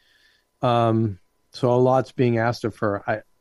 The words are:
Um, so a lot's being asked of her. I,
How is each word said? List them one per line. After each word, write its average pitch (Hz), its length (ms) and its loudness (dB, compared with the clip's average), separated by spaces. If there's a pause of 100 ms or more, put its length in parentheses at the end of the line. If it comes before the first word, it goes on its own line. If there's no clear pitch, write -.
(640)
Um, 113 560 0 (340)
so 123 180 -2
a 123 60 2
lot's 127 360 2
being 120 260 0
asked 117 260 -4
of 107 140 -6
her. 101 280 -4
I, 110 140 -4 (200)